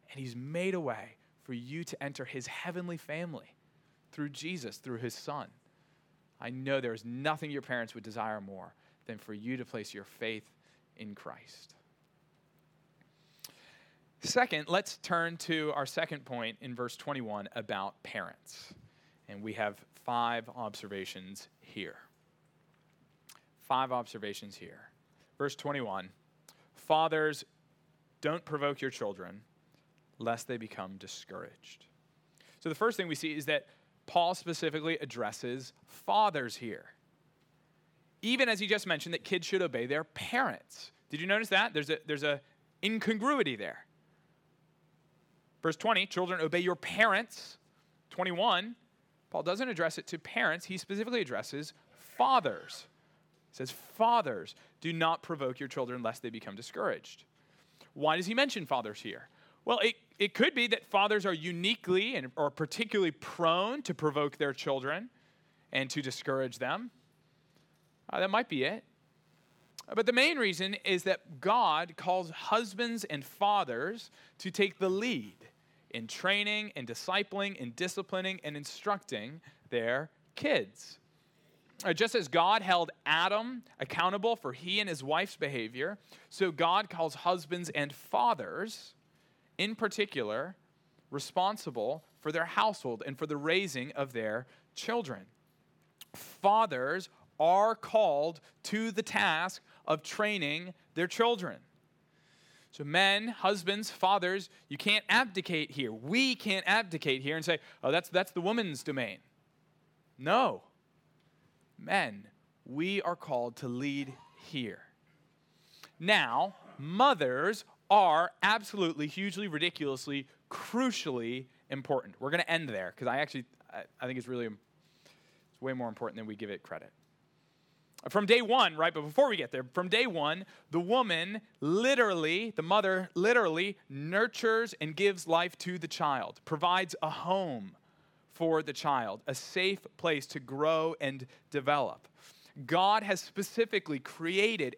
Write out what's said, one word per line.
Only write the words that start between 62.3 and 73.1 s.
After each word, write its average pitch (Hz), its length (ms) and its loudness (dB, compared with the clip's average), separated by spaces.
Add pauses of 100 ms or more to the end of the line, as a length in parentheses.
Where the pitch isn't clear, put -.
or 147 140 4
particularly 185 640 0
prone 185 680 2
to 165 120 -4
provoke 147 420 0
their 143 160 0
children 143 560 -2 (640)
and 135 180 0
to 147 120 -2
discourage 131 560 -2
them. 175 320 -4 (1200)
Uh, - 100 0
that 190 100 2
might 226 180 2
be 131 160 0
it. 196 200 -4 (1040)
Uh, - 60 -6
but 220 120 2
the 247 60 4
main 285 260 6
reason 190 360 0 (100)
is 180 200 2
that 170 360 -2
God 175 560 2
calls 180 340 0
husbands 220 760 -2
and 143 200 -6